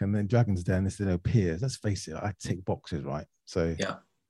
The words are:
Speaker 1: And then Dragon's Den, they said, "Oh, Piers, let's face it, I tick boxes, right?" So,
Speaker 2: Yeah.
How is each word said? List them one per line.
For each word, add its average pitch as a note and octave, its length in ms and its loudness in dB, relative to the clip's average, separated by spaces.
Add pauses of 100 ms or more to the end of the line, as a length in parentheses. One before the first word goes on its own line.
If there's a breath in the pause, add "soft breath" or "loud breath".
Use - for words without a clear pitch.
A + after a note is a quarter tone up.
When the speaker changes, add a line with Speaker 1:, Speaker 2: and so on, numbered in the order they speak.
Speaker 1:
And G2 140 2
then G#2 140 0
Dragon's G2+ 340 4
Den, F#2+ 220 2
they G2 60 0
said, G2 180 -2
"Oh, F2 100 2
Piers, F2+ 440 2
let's C3 140 -2
face G2+ 300 -4
it, D#2 80 -8
I G2 240 -4
tick F#2 260 -6
boxes, F2 380 -4
right?" C#2 240 -6 (200)
So, E2 320 0
Speaker 2:
Yeah. - 180 -2 (340)